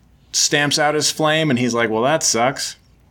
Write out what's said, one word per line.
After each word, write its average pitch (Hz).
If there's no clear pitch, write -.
stamps 147
out 151
his 147
flame, 156
and 120
he's 123
like, 117
"Well, 110
that 139
sucks." 120